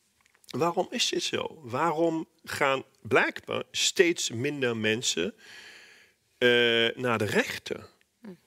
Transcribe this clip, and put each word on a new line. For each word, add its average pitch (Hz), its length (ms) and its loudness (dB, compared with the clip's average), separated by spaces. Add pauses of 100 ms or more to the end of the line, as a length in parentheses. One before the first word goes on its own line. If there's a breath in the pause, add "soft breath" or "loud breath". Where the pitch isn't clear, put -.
(480)
waarom 170 420 -2
is - 200 -2
dit - 140 -4
zo? - 400 -6
Waarom 160 640 0 (160)
gaan 135 400 -2 (180)
blijkbaar 120 720 0
steeds - 580 2
minder 127 480 -2
mensen, 110 560 0 (1040 loud breath)
eh, 123 100 4 (480)
naar 123 220 0
de 104 80 0
rechter? - 640 -4 (580)